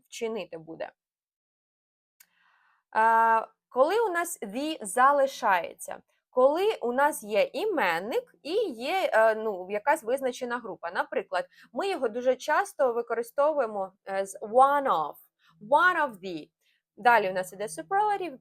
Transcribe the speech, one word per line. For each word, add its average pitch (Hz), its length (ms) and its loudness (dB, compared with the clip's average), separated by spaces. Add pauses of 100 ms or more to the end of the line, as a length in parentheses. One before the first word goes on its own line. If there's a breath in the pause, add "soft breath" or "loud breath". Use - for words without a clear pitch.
вчинити 214 500 -8
буде. 160 340 -14 (2000 soft breath)
А, 226 560 4 (220)
коли 320 320 2
у 440 80 0
нас 339 340 -4
"the" 262 420 -6
залишається? 247 1200 0 (280)
Коли 311 440 2
у 240 180 -6
нас 285 300 0
є 208 300 0
іменник 277 880 -2
і 302 120 -6 (140)
є, 294 440 -2
е, 220 220 4
ну, 208 360 -6
якась 277 320 0
визначена 247 560 -4
група. 180 320 -12
Наприклад, 202 580 -4 (240 soft breath)
ми 330 160 -4
його 269 200 -2
дуже 247 280 -2
часто 302 560 0
використовуємо, 233 1000 -2 (160)
е, 196 180 -2
з 196 140 -14
one 262 480 4
of, 160 260 0 (560 soft breath)
one 339 260 4
of 254 240 -2
the. 170 300 -10 (460)
Далі 208 340 4
у - 20 -2
нас 185 200 -4
іде 202 140 -8
"superlative", 392 760 -2